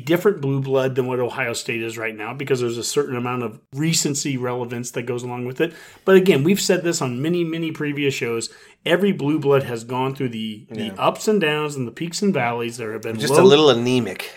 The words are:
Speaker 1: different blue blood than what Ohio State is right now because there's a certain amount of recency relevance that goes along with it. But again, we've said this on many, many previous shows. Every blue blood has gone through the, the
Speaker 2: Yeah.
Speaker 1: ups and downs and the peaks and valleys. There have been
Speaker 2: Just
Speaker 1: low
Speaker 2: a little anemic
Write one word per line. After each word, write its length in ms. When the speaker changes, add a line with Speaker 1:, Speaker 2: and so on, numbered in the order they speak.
Speaker 1:
different 400
blue 180
blood 360
than 120
what 120
Ohio 340
State 280
is 160
right 180
now 180
because 260
there's 180
a 60
certain 320
amount 280
of 180
recency 640
relevance 540
that 120
goes 200
along 220
with 160
it. 120
But 120
again, 280
we've 160
said 240
this 180
on 200
many, 220
many 280
previous 420
shows. 360
Every 280
blue 260
blood 240
has 200
gone 300
through 160
the, 400
the 180
Speaker 2:
Yeah. 100
Speaker 1:
ups 300
and 120
downs 360
and 120
the 40
peaks 300
and 120
valleys. 440
There 160
have 100
been 160
Speaker 2:
Just 140
Speaker 1:
low 80
Speaker 2:
a 40
little 240
anemic 680